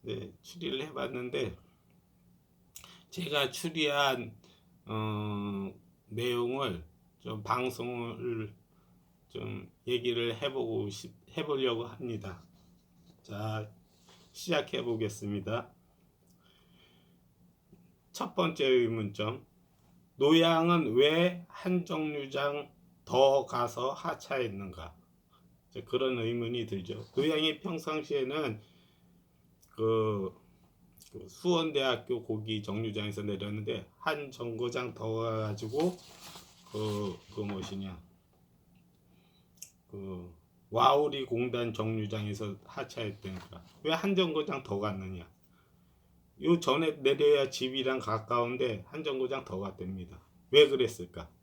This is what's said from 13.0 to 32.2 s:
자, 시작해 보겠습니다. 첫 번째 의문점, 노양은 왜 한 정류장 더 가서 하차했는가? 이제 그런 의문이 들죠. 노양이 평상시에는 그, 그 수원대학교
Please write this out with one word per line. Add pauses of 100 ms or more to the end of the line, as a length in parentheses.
자, (600)
시작해
보겠습니다. (2500)
첫
번째
의문점, (720)
노양은
왜
한
정류장 (340)
더
가서
하차했는가? (720)
이제
그런
의문이
들죠. (100)
노양이
평상시에는 (1080)
그, (800)
그
수원대학교